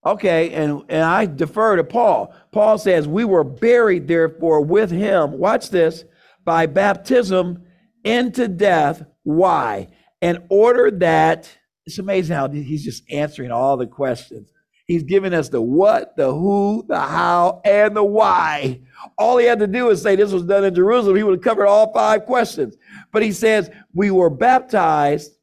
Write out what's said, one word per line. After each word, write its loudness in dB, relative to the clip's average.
Okay, 0
and, -4
and -2
I 0
defer -2
to 0
Paul. 0
Paul 2
says, 0
"We -2
were 2
buried, 0
therefore, 0
with 0
him," -2
watch -2
this, 0
"by 0
baptism -2
into -2
death." 0
Why? 0
"In -2
order 4
that," 0
it's -16
amazing -4
how -4
he's -8
just -12
answering -8
all 0
the -4
questions. -8
He's -2
giving -2
us -4
the -4
what, 0
the 0
who, -2
the -4
how, -2
and 2
the 0
why. 0
All 2
he 2
had 2
to 0
do 0
is 0
say 0
this 0
was -2
done 0
in 0
Jerusalem. 2
He 0
would 2
have -10
covered 0
all 4
five 0
questions. -4
But 0
he -2
says, 0
"We 0
were 4
baptized 0